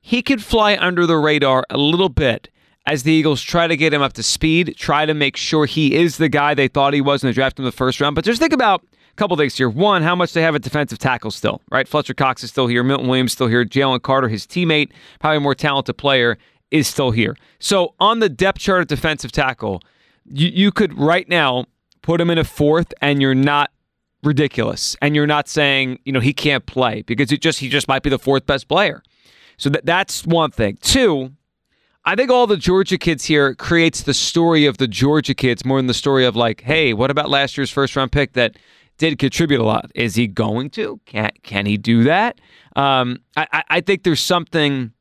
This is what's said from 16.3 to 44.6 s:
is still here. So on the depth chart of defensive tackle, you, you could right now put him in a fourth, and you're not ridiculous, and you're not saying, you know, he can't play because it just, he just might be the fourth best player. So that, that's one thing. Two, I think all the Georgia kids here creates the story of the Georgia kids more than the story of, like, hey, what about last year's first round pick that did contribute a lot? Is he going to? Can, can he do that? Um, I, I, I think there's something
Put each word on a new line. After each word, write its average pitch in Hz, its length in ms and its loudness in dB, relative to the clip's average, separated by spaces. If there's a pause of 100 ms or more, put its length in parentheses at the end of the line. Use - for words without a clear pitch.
is 151 160 2
still 135 240 -2
here. 113 260 0 (220)
So 185 420 -2
on 220 180 2
the 220 100 2
depth 185 320 -2
chart 185 220 0
of 156 40 -2
defensive 143 460 -4
tackle, 117 500 -4 (440)
you, 147 220 -2
you 196 240 2
could 151 260 -2
right 160 280 0
now 135 380 0 (360)
put 170 220 0
him 170 80 2
in 165 80 0
a 156 60 0
fourth, 156 580 0
and 143 180 0
you're 135 140 2
not 143 360 2 (520)
ridiculous, 131 800 -2
and 147 120 0
you're 147 120 2
not 147 200 0
saying, 135 600 0
you 135 60 -6
know, 131 80 2
he 131 120 2
can't 143 320 0
play 113 380 -2
because 120 280 -2
it 143 120 -2
just, 160 160 0
he 135 100 -8
just 139 180 -2
might 135 160 -2
be 147 60 -2
the 131 100 0
fourth 135 280 0
best 139 200 -2
player. 170 360 0 (560)
So - 100 -2
that, 147 160 -2
that's 175 420 -2
one 165 240 2
thing. 104 300 -2
Two, 151 520 2 (760)
I 180 80 0
think 254 160 0
all 247 160 4
the 208 100 2
Georgia 185 400 0
kids 160 300 -2
here 139 300 2
creates 165 480 0
the 139 100 -2
story 165 500 2
of 139 140 0
the 131 100 0
Georgia 139 460 0
kids 123 320 -2
more 135 120 0
than 131 80 0
the 127 60 0
story 135 320 2
of, 120 100 2
like, 113 280 -2
hey, 139 320 0
what 123 160 0
about 147 180 -2
last 139 300 -2
year's 139 120 -4
first 139 240 -2
round 135 160 -2
pick 143 220 0
that 117 240 0 (400)
did 160 220 0
contribute 143 420 0
a 113 40 2
lot? 110 300 -2
Is 113 200 -4
he 117 140 0
going 110 420 -4
to? - 340 -8
Can, 107 260 -6 (120)
can 101 240 -4
he 104 100 0
do 117 280 2
that? 185 360 0 (340)
Um, 131 440 0 (180)
I, 151 160 -2
I, 151 160 -2
I 165 140 0
think 190 220 -2
there's 160 160 2
something 147 800 -2